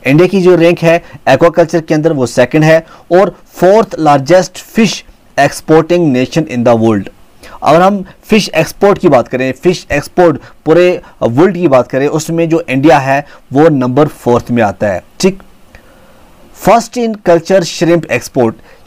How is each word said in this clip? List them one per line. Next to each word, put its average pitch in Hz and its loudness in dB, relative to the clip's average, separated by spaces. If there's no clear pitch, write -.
इंडिया 160 2
की 190 0
जो 180 4
रैंक 170 2
है 165 0
एक्वाकल्चर 165 0
के 160 -4
अंदर 156 0
वो 131 -2
second 127 0
है 160 2
और 185 0
fourth 202 2
largest 151 0
fish - -4
exporting 160 0
nation 127 -2
in 123 -4
the 117 2
world। 107 0
अगर 156 2
हम 190 -2
fish - -2
export 196 0
की 185 -2
बात 123 2
करें, 131 -4
fish - -4
export 147 0
पूरे 175 2
world 147 0
की 175 -2
बात 127 2
करें, 139 -2
उसमें 160 -4
जो 165 -2
India 135 2
है 135 -2
वो 151 4
number 131 0
fourth 120 -2
में 120 0
आता 101 -4
है। 90 -6
ठीक, 190 -2
first 226 0
in 226 -4
culture 175 2
shrimp 170 -2
export, 120 -2